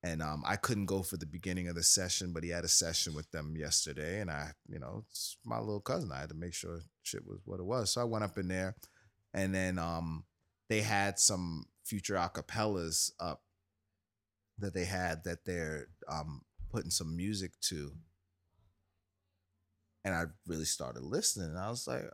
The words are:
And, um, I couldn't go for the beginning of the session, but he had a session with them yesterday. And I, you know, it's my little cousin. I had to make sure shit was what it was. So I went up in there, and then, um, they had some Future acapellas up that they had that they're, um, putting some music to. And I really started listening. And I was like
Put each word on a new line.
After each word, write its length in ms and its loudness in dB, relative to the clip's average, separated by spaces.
And, 160 0
um, 240 -2
I 120 4
couldn't 300 2
go 180 2
for 120 -2
the 100 -4
beginning 420 -2
of 80 -2
the 80 0
session, 480 4
but 100 -2
he 80 -2
had 140 0
a 40 0
session 460 4
with 160 -8
them 260 -4
yesterday. 640 0
And 120 -2
I, 200 -4
you 120 -8
know, 280 -8
it's 360 -6
my 160 -2
little 200 -2
cousin. 300 -2
I 80 -4
had 120 -6
to 40 -10
make 200 -6
sure 260 -6
shit 200 -6
was 200 -10
what 160 -6
it 20 -4
was. 300 2
So 80 2
I 40 4
went 200 2
up 120 -2
in 120 0
there, 260 0
and 220 2
then, 240 2
um, 460 -2
they 140 4
had 380 4
some 460 4
Future 320 0
acapellas 1040 2
up 240 -4
that 160 -4
they 120 2
had 360 0
that 220 -4
they're, 420 -2
um, 360 -4
putting 180 -2
some 260 0
music 440 -2
to. 360 -4
And 120 2
I 80 2
really 160 0
started 400 -2
listening. 460 0
And 80 -4
I 120 -2
was 160 -6
like 280 -4